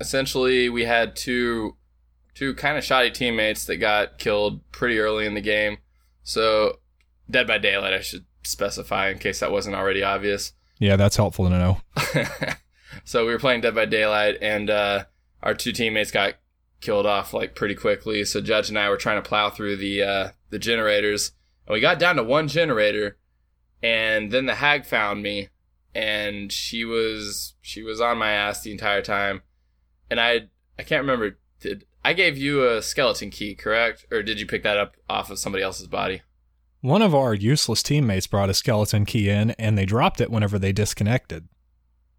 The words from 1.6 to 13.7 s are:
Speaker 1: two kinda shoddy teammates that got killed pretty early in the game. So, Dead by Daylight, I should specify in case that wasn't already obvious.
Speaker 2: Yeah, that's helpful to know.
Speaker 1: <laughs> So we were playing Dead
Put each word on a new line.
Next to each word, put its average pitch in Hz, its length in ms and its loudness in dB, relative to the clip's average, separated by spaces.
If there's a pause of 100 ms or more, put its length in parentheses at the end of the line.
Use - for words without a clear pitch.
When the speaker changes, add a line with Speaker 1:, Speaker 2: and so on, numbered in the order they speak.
Speaker 1:
two 135 180 -4
kinda 143 300 -2
shoddy 127 280 4
teammates 110 540 -2
that 87 140 -4
got 104 400 0
killed 104 420 0 (100)
pretty 120 280 -2
early 107 260 0
in 104 80 -4
the 104 80 -6
game. 104 380 0 (440)
So, 110 580 2 (500)
Dead 127 160 2
by 110 100 2
Daylight, 98 380 0
I 95 60 0
should - 260 -12 (180)
specify 101 640 -2
in 95 100 -4
case 98 220 -4
that 90 100 -2
wasn't 98 240 -2
already 95 280 0
obvious. 98 500 -2 (260)
Speaker 2:
Yeah, 98 180 6
that's 98 200 4
helpful 98 320 2
to 90 100 4
know. 92 220 4 (340)
Speaker 1:
<laughs> 120 120 0 (760)
So 117 200 0
we 117 80 2
were 113 60 0
playing 123 240 2
Dead 113 120 2